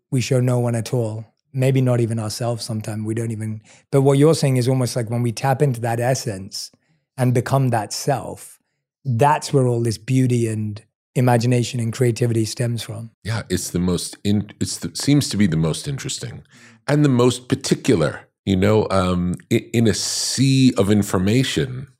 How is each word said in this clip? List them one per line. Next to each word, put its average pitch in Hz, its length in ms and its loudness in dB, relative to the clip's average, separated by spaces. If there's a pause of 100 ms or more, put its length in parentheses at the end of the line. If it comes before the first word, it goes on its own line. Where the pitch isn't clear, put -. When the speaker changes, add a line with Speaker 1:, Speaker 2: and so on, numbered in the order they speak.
(100)
Speaker 1:
we 131 100 0
show 127 200 0
no 123 180 2
one 120 160 0
at 113 180 -4
all. 110 340 -4 (260)
Maybe 131 280 2
not 123 200 2
even 117 180 0
ourselves 113 460 -6
sometimes. 107 400 -8
We 110 100 -4
don't 117 160 -4
even, 110 300 -8 (320)
but 139 80 4
what 139 180 4
you're 151 160 6
saying 135 220 0
is 123 120 2
almost 131 280 0
like 113 140 -4
when 120 120 -2
we 120 80 0
tap 135 320 0
into 131 200 0
that 120 180 -2
essence 113 720 -6 (440)
and 127 160 2
become 131 360 0
that 113 240 -2
self, - 680 -6 (460)
that's 143 480 2
where 131 160 2
all 120 140 0
this 117 160 -2
beauty 123 500 0
and 107 340 -6 (320)
imagination 123 680 2
and 113 140 -4
creativity 117 500 0
stems 117 380 -4
from. 110 280 -12 (140)
Speaker 2:
Yeah, 107 240 -4
it's 90 220 -4
the 87 80 -4
most, 87 440 -2
in-, 101 280 0 (100)
it's - 180 -6
the, - 160 -10
seems - 360 2
to 98 80 -4
be 104 80 4
the 80 100 0
most 80 320 -2
interesting - 540 -10 (440)
and 147 160 4
the 147 80 4
most 123 380 2
particular. - 800 0 (160)
You 95 120 2
know, 104 340 2
um, 90 440 0 (160)
i-, 113 220 2
in 117 140 2
a 101 80 4
sea 135 800 2
of 101 160 2
information, 95 1000 0 (120)